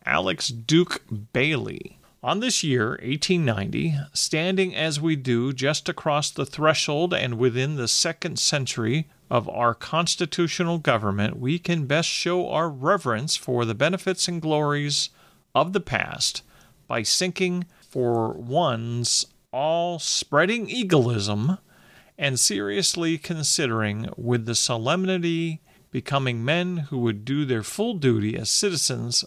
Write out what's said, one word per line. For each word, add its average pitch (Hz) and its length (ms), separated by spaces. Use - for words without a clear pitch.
Alex - 420
Duke 135 560
Bailey. 127 680
On 151 160
this 247 240
year, 123 380
eighteen 156 420
ninety, 123 500
standing 185 600
as 147 280
we 160 160
do 127 340
just 135 380
across 151 420
the 143 140
threshold 156 680
and 120 240
within 127 380
the 120 140
second - 500
century 131 720
of 120 200
our 117 240
constitutional 170 1040
government, 107 640
we 135 180
can 170 300
best 151 200
show 175 420
our 160 200
reverence 139 680
for 120 300
the 113 80
benefits 175 540
and 175 140
glories 147 680
of 160 180
the 202 60
past - 640
by 120 140
sinking 180 640
for 117 520
one's 120 920
all-spreading 170 1160
egoism 123 880
and 131 220
seriously 190 800
considering 117 1000
with 117 300
the 113 100
solemnity 165 1080
becoming 127 560
men 175 320
who 135 100
would 110 260
do 143 180
their 123 200
full 226 320
duty 117 420
as 110 120
citizens 127 760